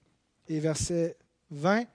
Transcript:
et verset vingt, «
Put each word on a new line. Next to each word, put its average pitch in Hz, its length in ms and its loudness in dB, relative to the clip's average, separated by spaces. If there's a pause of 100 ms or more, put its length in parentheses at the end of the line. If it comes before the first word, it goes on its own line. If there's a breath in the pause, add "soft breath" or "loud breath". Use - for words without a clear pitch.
(500)
et 156 100 -2
verset 165 580 0 (320)
vingt, « 190 460 2